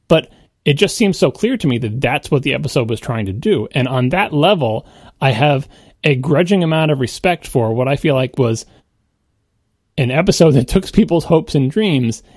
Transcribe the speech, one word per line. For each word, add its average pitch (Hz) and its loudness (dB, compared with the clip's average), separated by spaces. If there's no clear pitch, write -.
But 160 2
it 143 4
just 190 0
seems 196 0
so 202 2
clear 240 -2
to 165 -2
me 120 0
that 117 -6
that's 135 -4
what 135 0
the 135 -2
episode 131 -2
was 113 -4
trying 113 -6
to 95 -6
do. 147 -2
And 127 0
on 127 0
that 180 0
level, 147 0
I 135 2
have 139 0
a 147 2
grudging 170 0
amount 160 2
of 135 0
respect 170 -4
for 113 0
what 127 -2
I 139 0
feel 147 0
like 131 -2
was 113 0
an 127 0
episode 160 4
that 131 2
took - -2
people's 170 2
hopes 160 0
and 135 2
dreams 143 -2